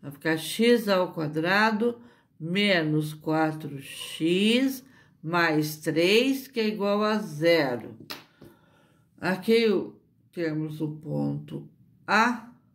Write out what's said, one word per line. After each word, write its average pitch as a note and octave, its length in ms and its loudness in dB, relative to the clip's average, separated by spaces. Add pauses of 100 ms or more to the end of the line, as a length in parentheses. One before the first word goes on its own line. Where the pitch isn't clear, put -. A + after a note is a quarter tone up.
Vai C#3+ 120 -14
ficar D#3+ 240 -2
x A3 520 2
ao F#3 240 2
quadrado G3 880 0 (380)
menos D#3+ 760 0
quatro D#3 720 -2
x A3 1000 0 (380)
mais D#3 540 0
três, G#3 720 2
que - 100 -8
é A3 80 0
igual G3+ 360 0
a G#3+ 160 0
zero. D#3 800 0 (1200)
Aqui A3 480 2
o, F#3 260 0 (380)
temos D#3 480 -6
o D3+ 160 -6
ponto D3 720 -6 (380)
A A3+ 460 0 (220)